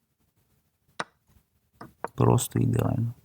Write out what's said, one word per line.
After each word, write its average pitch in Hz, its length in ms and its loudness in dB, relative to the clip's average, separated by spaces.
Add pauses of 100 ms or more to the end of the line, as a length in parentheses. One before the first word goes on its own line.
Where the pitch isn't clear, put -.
(2250)
Просто - 440 2
ідеально. 117 560 0 (100)